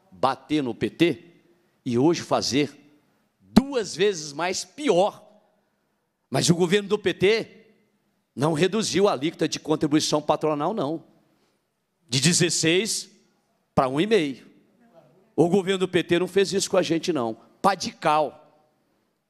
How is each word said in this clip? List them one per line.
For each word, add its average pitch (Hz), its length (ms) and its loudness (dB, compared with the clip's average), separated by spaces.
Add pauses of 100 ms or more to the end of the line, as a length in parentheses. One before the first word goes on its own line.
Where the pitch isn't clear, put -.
(100)
bater 135 520 -2
no 120 120 -4
P 113 140 -4
T 165 360 0 (600)
e 120 140 0
hoje 165 240 2
fazer 127 520 -2 (640)
duas 208 540 0
vezes 156 380 -2
mais 175 320 -6
pior? 202 580 0 (1080)
Mas 127 180 0
o 175 60 6
governo 185 340 0
do 208 100 -2
P 208 140 -2
T 202 540 -2 (680)
não 151 200 0
reduziu 180 540 0
a 180 40 2
alíquota 156 340 -4
de - 140 -6
contribuição 151 640 0
patronal, 151 500 -2
não. 160 320 -6 (1040)
De 127 120 -2
dezesseis 170 880 0 (640)
pra 135 140 2
um 139 120 -2
e 196 60 2
meio. 160 400 0 (880)
O 165 140 4
governo 185 320 0
do 180 80 -2
P 175 140 2
T 170 160 2
não 180 100 -2
fez 185 240 0
isso 190 180 -2
com 190 80 4
a 175 40 4
gente, 165 300 -2
não. 117 240 -2 (240)
Pá 196 140 2
de 185 180 -10
cal. - 720 -2 (640)